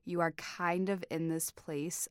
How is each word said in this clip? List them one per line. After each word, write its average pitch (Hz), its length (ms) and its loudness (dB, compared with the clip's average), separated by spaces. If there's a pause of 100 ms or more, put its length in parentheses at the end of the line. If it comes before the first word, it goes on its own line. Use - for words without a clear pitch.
you 170 160 0
are 165 120 4
kind 180 560 0
of 185 200 0
in 160 180 0
this 160 220 0
place 156 600 -4